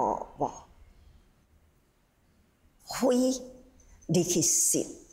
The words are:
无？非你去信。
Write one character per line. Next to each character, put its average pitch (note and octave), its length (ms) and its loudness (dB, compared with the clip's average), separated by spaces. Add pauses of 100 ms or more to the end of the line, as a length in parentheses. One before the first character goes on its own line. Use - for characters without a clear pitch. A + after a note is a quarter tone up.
(380)
无？ - 260 -4 (2250)
非 B3+ 500 2 (720)
你 F3 180 2
去 F3 160 0
信。 - 580 0 (160)